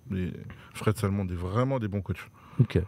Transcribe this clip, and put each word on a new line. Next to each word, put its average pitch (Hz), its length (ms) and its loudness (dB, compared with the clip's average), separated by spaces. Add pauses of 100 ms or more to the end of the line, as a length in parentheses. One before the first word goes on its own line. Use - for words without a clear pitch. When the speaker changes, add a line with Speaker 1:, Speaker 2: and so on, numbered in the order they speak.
(100)
Speaker 1:
les, 92 220 -2 (400)
Fred - 240 2
Salmon, 98 300 2
des, 90 80 -4
vraiment 110 440 0
des 110 100 -2
bons 98 120 -2
coachs. - 300 -6 (300)
Speaker 2:
Ok, 104 280 4